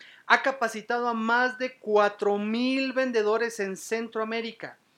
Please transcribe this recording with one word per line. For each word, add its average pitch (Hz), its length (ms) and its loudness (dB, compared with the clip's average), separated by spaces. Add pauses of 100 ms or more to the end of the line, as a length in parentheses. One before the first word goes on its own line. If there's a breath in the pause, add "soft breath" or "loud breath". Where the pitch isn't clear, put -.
(280 loud breath)
Ha 240 120 6
capacitado 240 680 -2
a 233 60 0
más 233 440 2
de 254 200 -6
cuatro 208 600 2
mil 254 540 0
vendedores 226 680 0
en 196 180 -4
Centroamérica. 226 1000 -6 (200 loud breath)